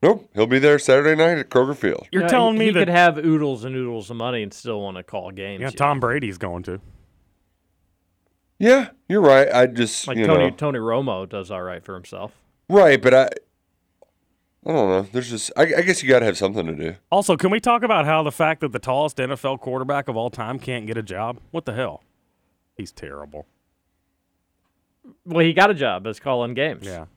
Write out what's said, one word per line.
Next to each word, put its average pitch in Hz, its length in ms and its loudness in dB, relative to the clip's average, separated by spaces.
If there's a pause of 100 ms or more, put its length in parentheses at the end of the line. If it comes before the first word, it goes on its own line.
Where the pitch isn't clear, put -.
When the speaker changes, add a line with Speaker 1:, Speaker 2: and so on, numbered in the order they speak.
Speaker 1:
Nope, 208 320 2
he'll 107 120 2
be 127 120 2
there 147 200 6
Saturday 143 380 4
night 165 220 2
at 135 100 -8
Kroger 131 260 2
Field. - 380 -2
Speaker 2:
You're 190 100 0
Speaker 3:
No, 170 60 0
Speaker 2:
telling 233 240 4
Speaker 3:
he, 220 80 0
Speaker 2:
me 220 60 2
Speaker 3:
he 220 60 2
Speaker 2:
that 175 80 2
Speaker 3:
could 190 100 2
have 175 260 4
oodles 151 480 -2
and 131 100 -10
oodles 117 360 -8
of 120 80 -12
money 117 240 -4
and 101 100 -10
still 110 300 -10
wanna 92 200 -12
call 92 280 -10
games, 95 320 -12
Speaker 2:
Yeah, 131 80 -8
Speaker 3:
you - 60 -16
Speaker 2:
Tom 143 200 0
Speaker 3:
know? 127 60 -6
Speaker 2:
Brady's 120 340 -4
going 87 280 -10
to. 92 180 -12 (1800)
Speaker 1:
Yeah, 247 320 4 (180)
you're 202 140 2
right. 139 300 8
I 127 140 6
just, 113 400 -4
Speaker 3:
Like 131 120 -6
Speaker 1:
you 110 80 2
Speaker 3:
Tony, 175 180 4
Speaker 1:
know. 87 60 2
Speaker 3:
Tony 143 280 -6
Romo 113 500 -4
does 95 220 -12
all 92 120 -8
right 90 200 -12
for 98 120 -16
himself. 95 380 -16 (360)
Speaker 1:
Right, 170 320 6
but 127 140 6
I, 131 80 8 (1400)
I 160 60 -4
don't 123 180 2
know. 95 120 2 (100)
There's 120 180 -6
just, 113 260 -8
I, 139 60 4
I 165 200 0
guess 180 200 0
you 131 60 -2
gotta 123 180 6
have 104 120 0
something 98 280 -2
to 80 80 -6
do. 82 220 -8 (140)
Speaker 2:
Also, 185 260 2
can 180 140 0
we 214 80 -2
talk 240 240 0
about 214 240 0
how 156 160 0
the 147 100 -4
fact 156 300 -2
that 143 100 -6
the 123 60 -6
tallest 139 420 -4
N 131 120 -4
F 135 120 -12
L 135 140 -4
quarterback 131 500 -6
of 123 80 -6
all 117 140 -6
time 123 280 -10
can't 123 280 -10
get 113 120 -8
a 113 40 -8
job? 107 360 -10 (140)
What 160 140 -8
the 123 80 -8
hell? 117 280 -8 (720)
He's 98 160 -14
terrible. 73 540 -18 (1800)
Speaker 3:
Well, 170 200 0
he 165 80 2
got 190 180 4
a 208 40 0
job 107 320 -4
as 110 120 -10
calling 123 360 -4
games. 135 300 -6
Speaker 2:
Yeah. 87 220 -12 (100)